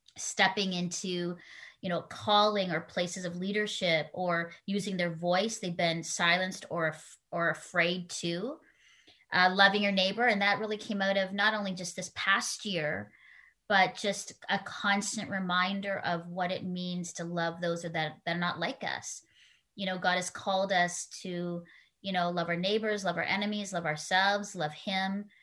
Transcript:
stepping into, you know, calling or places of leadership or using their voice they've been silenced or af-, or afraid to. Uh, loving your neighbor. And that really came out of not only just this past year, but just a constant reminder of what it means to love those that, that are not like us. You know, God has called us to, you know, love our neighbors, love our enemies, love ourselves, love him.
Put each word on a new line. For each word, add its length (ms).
stepping 560
into, 640
you 80
know, 140
calling 680
or 100
places 440
of 120
leadership 800
or 380
using 300
their 180
voice 440
they've 180
been 260
silenced 680
or 180
af-, 300
or 200
afraid 580
to. 480
Uh, 200
loving 280
your 100
neighbor. 340
And 160
that 160
really 180
came 240
out 160
of 160
not 220
only 180
just 240
this 180
past 520
year, 440
but 300
just 380
a 80
constant 720
reminder 680
of 280
what 240
it 140
means 480
to 100
love 380
those 180
that, 140
that 180
are 120
not 220
like 240
us. 380
You 120
know, 100
God 200
has 120
called 420
us 360
to, 400
you 100
know, 160
love 220
our 60
neighbors, 500
love 100
our 60
enemies, 500
love 140
ourselves, 680
love 200
him. 500